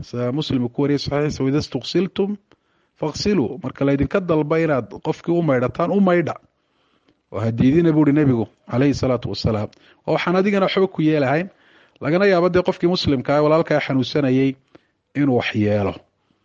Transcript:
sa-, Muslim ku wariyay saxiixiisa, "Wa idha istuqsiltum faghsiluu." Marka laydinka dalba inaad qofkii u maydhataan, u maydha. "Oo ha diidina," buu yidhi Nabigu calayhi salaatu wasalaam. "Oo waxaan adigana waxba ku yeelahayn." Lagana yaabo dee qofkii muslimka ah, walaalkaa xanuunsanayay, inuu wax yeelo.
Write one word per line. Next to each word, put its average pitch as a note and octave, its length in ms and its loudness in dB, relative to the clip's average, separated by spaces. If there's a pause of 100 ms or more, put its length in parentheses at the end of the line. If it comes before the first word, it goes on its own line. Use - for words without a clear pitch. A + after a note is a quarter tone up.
sa-, B2 300 -6
Muslim C3+ 360 -2
ku C#3+ 140 -6
wariyay C#3 160 0
saxiixiisa, D3 460 -4
"Wa C3+ 60 0
idha D3 80 0
istuqsiltum F#3 720 -4 (720)
faghsiluu." D#3 600 -2
Marka C3 220 -6
laydinka C#3 360 0
dalba D#3+ 400 0
inaad C#3+ 260 0 (180)
qofkii D#3+ 280 -4
u E3+ 100 0
maydhataan, C#3 480 0
u G3 100 2
maydha. F3 340 2 (1000)
"Oo F#2+ 80 -6
ha A2+ 120 -2
diidina," D3 400 4
buu D3+ 140 4
yidhi C#3 60 4
Nabigu C3+ 320 2 (260)
calayhi C3+ 240 2
salaatu B2 380 -2
wasalaam. G#2+ 360 -4 (380)
"Oo D#3 80 -2
waxaan F3 220 0
adigana G3 300 2
waxba F#3+ 220 0
ku D#3+ 140 -4
yeelahayn." D#3 460 0 (520)
Lagana F3 260 0
yaabo F3+ 220 4
dee F3+ 140 2
qofkii F3 260 0
muslimka C#3+ 480 0
ah, D3+ 60 4
walaalkaa D3+ 380 2
xanuunsanayay, C3+ 720 0 (640)
inuu C#3 220 2
wax - 180 -2
yeelo. G#2 400 0 (500)